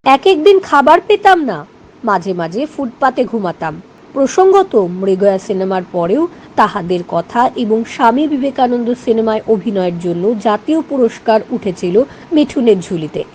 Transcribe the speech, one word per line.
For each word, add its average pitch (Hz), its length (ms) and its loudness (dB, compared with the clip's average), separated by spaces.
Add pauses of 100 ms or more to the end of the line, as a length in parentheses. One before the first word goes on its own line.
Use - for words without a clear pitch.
এক 269 240 2
এক 311 160 2
দিন 392 160 6
খাবার 302 480 4
পেতাম 381 360 4
না, 170 220 -6 (380)
মাঝে 190 300 -2
মাঝে 175 320 -4
ফুটপাতে 262 580 -4
ঘুমাতাম।" 175 580 -6 (320)
প্রসঙ্গত, 381 640 2
মৃগয়া 190 640 0
সিনেমার 190 420 -4 (100)
পরেও 196 360 0 (280)
তাহাদের 185 520 0
কথা 233 480 -2
এবং 226 280 -2
স্বামী 254 440 0
বিবেকানন্দ 247 640 -2 (120)
সিনেমায় 220 420 0
অভিনয়ের 185 520 -2
জন্য 180 400 -2
জাতীয় 226 420 -2
পুরস্কার 226 600 -2 (100)
উঠেছিল 196 520 -2 (300)
মিঠুনের 240 460 2
ঝুলিতে। 156 440 -8 (120)